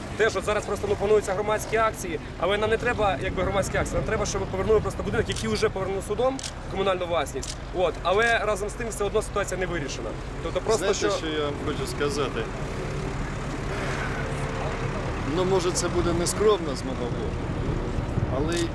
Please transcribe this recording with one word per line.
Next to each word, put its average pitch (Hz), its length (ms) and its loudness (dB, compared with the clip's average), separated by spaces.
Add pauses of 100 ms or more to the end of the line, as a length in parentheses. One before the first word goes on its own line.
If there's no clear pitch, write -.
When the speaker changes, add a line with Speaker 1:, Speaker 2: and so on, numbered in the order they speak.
(160)
Speaker 1:
Теж 214 200 4
от 185 80 0
зараз 202 200 0
просто, 202 260 -2
ну, 202 60 4
плануються 202 380 4
громадські 208 420 0
акції, 190 440 2 (200)
але 196 180 4
нам 214 120 2
не 226 60 6
треба, 214 460 2
якби, 185 200 0
громадські 190 340 0
акції, 165 200 0
нам 165 80 2
треба, 208 220 0
щоб 196 140 -2
ви 190 100 0
повернули 202 300 4
просто 196 220 -2
будинок, 202 260 0
який 214 220 -2
вже 214 180 2
повернув 190 400 -2
судом 254 300 0 (300)
в - 20 -8
комунальну 185 360 2
власність. 135 500 -2 (180)
От, 175 280 2
але 220 360 4
разом 208 300 0
з 190 40 -6
тим 233 160 -6
все 208 160 -2
одно 202 180 2
ситуація 190 380 -2
не 185 60 0
вирішена. 156 420 -4 (340)
Тобто 165 180 -2
просто 220 180 2
Speaker 2:
Знаєте, 190 200 2
Speaker 1:
що 208 120 2
Speaker 2:
що 185 160 -2
я 156 180 0
вам 143 100 -2 (120)
хочу 135 200 -2 (100)
сказати? 143 460 0 (3000)
Ну, 185 80 2
може, 185 280 2
це 180 160 0
буде 175 240 2
нескромно 170 640 2
з - 80 -4
мого 131 160 -4
боку, 120 300 -2 (1040)
але 160 180 0 (200)